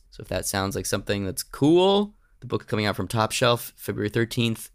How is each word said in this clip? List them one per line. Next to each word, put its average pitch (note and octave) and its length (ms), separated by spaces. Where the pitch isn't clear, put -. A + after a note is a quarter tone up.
So - 120
if - 80
that F#2 160
sounds G2 300
like G2 100
something G2+ 400
that's - 180
cool, F#3+ 720
the B2 80
book A2+ 200
coming G#2+ 180
out G2 100
from F#2+ 140
Top A2 240
Shelf A#2+ 420
February G#2 340
thirteenth, A#2 640